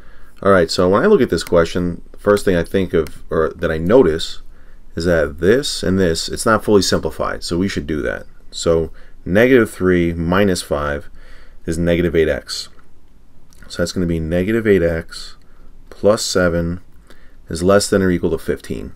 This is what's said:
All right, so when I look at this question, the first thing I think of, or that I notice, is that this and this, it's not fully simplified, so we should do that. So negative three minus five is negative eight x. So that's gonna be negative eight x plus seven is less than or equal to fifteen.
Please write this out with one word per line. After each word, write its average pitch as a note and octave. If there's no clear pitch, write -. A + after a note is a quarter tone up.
All G2
right, F2+
so F2+
when G#2+
I -
look G#3
at A#2+
this E2+
question, F2
the -
first G#2
thing F#2
I E2+
think F#2
of, E2
or D#2+
that -
I D#2+
notice, E2+
is E2
that D#2
this A2+
and F#2
this, F2
it's -
not A2
fully G#2
simplified, -
so E2+
we F#2+
should D#2
do D2+
that. G1+
So E2
negative A2+
three F2
minus F2
five D2
is E2
negative E2+
eight D#2
x. -
So -
that's F2
gonna F2+
be E2
negative F#2
eight F#2+
x -
plus G#2
seven E2+
is E2+
less G2
than G2
or F#2
equal F2
to D#2
fifteen. C2+